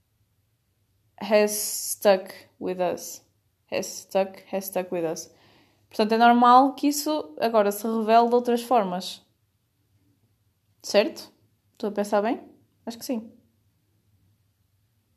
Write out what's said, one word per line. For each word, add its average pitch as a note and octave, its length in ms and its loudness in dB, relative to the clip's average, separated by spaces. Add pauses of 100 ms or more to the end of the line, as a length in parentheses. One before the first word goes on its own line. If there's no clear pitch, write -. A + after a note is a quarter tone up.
(1200)
has G#3 300 2
stuck - 840 -2 (260)
with F#3 220 -6
us. - 420 -6 (480)
Has F#3+ 160 -4
stuck, - 560 -6 (120)
has G3 120 -6
stuck F#3 280 -8
with E3+ 100 -4
us. E3 300 -8 (540)
Portanto, A3 240 -2
é A3+ 60 0
normal A#3+ 560 6
que - 140 -2
isso D4+ 500 -4
agora A3 320 2
se G3+ 160 -10
revele A3+ 420 2
de A#3 60 2
outras A#3+ 280 0
formas. F#3+ 600 -2 (1600)
Certo? - 480 -2 (420)
Estou - 180 -8
a - 20 -14
pensar G#3 300 -2
bem? A#3 180 -2 (460)
Acho A#3 120 -14
que - 60 -16
sim. A3+ 260 -8 (1900)